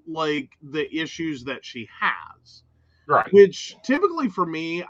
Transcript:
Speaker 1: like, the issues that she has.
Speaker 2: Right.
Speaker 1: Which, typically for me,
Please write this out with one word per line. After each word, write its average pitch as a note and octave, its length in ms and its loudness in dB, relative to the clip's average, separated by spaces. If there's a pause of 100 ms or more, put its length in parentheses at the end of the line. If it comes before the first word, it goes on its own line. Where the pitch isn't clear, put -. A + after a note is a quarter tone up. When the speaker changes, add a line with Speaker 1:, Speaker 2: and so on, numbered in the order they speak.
Speaker 1:
like, D#3 540 -4
the C#3+ 340 -6
issues D#3 500 -6
that C3+ 200 -8
she A2+ 220 -12 (120)
has. - 640 -8 (440)
Speaker 2:
Right. C#3+ 240 2
Speaker 1:
Which, G3 520 6
typically E4 460 0
for F#3 160 -2
me, E3 440 -6